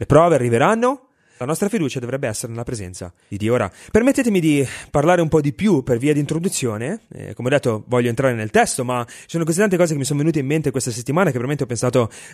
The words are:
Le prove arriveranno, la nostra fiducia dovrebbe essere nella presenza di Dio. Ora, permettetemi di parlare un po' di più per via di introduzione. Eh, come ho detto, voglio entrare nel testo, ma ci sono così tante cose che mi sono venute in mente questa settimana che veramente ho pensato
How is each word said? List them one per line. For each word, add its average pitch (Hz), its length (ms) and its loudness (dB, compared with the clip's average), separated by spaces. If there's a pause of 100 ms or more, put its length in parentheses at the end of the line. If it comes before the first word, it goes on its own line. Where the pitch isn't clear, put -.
Le - 60 -6
prove 160 280 6
arriveranno, 170 760 2 (280)
la 123 100 -8
nostra 165 240 -2
fiducia 143 300 -2
dovrebbe 123 280 -6
essere 113 240 -8
nella 117 120 -8
presenza 92 480 -10 (160)
di 101 100 -8
Dio. 110 160 2
Ora, 107 160 0 (200)
permettetemi 233 500 2
di 147 260 2 (240)
parlare 170 320 4
un 160 60 0
po' 156 120 4
di 143 140 -2
più 175 280 2
per 123 140 0
via 139 160 0
di 147 80 2
introduzione. 147 800 -4 (100)
Eh, 101 220 -14
come 120 160 -6
ho - 20 0
detto, 120 360 0
voglio 120 240 0
entrare 127 240 0
nel 107 160 -4
testo, 208 340 0
ma 123 220 -2
ci - 200 -20
sono 165 180 -4
così 160 140 0
tante 190 200 2
cose 165 140 2
che 147 60 -2
mi 135 60 -2
sono 143 140 -2
venute 156 200 0
in 135 60 -2
mente 147 260 -2
questa 127 200 -4
settimana 135 400 0
che 127 60 -4
veramente 135 260 -4
ho 123 40 -2
pensato 120 440 0 (240)